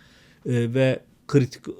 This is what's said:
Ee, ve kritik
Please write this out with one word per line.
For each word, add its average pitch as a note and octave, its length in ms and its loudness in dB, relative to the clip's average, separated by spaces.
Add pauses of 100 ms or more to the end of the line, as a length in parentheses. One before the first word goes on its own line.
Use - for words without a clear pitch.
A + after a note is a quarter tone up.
(460)
Ee, A#2+ 280 -2
ve C3 260 2 (280)
kritik B2+ 340 0 (180)